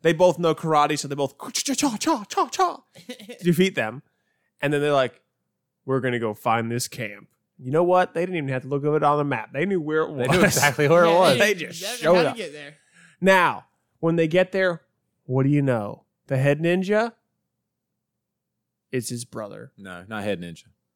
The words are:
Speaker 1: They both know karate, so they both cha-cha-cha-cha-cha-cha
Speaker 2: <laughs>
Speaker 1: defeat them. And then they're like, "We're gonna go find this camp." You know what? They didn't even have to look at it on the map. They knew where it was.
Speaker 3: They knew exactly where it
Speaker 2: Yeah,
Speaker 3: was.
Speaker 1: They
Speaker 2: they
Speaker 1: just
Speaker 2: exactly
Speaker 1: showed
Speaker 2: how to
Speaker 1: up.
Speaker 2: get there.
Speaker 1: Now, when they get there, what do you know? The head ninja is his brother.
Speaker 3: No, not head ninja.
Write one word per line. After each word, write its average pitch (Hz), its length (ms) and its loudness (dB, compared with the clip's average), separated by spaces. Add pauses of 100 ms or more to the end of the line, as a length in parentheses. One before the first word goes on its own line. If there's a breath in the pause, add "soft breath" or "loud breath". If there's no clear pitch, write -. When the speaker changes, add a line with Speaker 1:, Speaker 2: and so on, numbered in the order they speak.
Speaker 1:
They 165 120 2
both 165 260 4
know 165 160 2
karate, 151 420 0
so 143 100 -8
they 139 80 -8
both 139 220 -6
cha-cha-cha-cha-cha-cha 285 1400 -2 (300)
Speaker 2:
<laughs> 226 300 -16
Speaker 1:
defeat 175 340 2
them. 117 260 -4 (600)
And 147 120 0
then 143 80 0
they're 147 120 2
like, 131 260 0 (640)
"We're 131 140 -2
gonna 123 200 -2
go 110 140 -2
find 113 380 -2
this 120 160 -4
camp." 104 400 -12 (320)
You 127 120 -10
know 160 120 2
what? 180 300 2
They 170 80 -4
didn't 185 160 -6
even 143 120 -4
have 131 120 -4
to 131 80 -18
look 143 160 -4
at 147 80 0
it 151 100 0
on 147 140 4
the 147 80 0
map. 123 260 -6
They 139 140 -4
knew 190 160 -2
where 151 220 -2
it - 80 -6
was. 131 160 -6
Speaker 3:
They 165 100 2
knew 190 80 4
exactly 143 420 2
where 170 160 6
it 165 60 6
Speaker 2:
Yeah, 165 100 4
Speaker 3:
was. 180 180 4
Speaker 1:
They 208 160 2
Speaker 2:
they 185 120 -4
Speaker 1:
just 165 160 -14
Speaker 2:
exactly 220 220 -8
Speaker 1:
showed 165 120 6
Speaker 2:
how 180 80 4
to 143 60 0
Speaker 1:
up. 123 80 -8
Speaker 2:
get 175 160 -10
there. 147 220 -18 (440 soft breath)
Speaker 1:
Now, 175 460 4 (340)
when 165 160 0
they 165 120 2
get 180 260 2
there, 185 280 0 (440)
what 131 180 0
do 135 60 4
you 147 120 4
know? 113 420 -4 (240)
The 135 100 -2
head 143 240 2
ninja 190 520 0 (1800)
is 123 180 -4
his 120 160 -8
brother. 107 520 -14
Speaker 3:
No, 92 300 -16
not 107 160 -8
head 98 180 -4
ninja. 85 240 -14 (300)